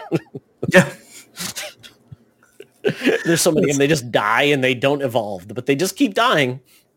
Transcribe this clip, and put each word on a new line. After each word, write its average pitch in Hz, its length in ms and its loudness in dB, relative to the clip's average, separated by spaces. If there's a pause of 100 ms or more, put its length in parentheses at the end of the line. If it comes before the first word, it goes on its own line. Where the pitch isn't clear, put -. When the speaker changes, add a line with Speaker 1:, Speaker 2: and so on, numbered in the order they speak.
(100)
Speaker 1:
<laughs> - 580 -8
Speaker 2:
Yeah. 175 200 6 (2250)
Speaker 1:
There's 165 160 2
so 180 100 2
many, 156 160 2
Speaker 2:
Yes. 143 100 0
Speaker 1:
and 135 40 0
they 139 80 4
just 123 240 -2
die, 113 320 2
and 143 180 2
they 127 120 2
don't 139 280 0
evolve, 104 460 -4
but 113 180 -10
they 139 80 2
just 170 220 -2
keep 254 180 0
dying, 156 460 2 (360)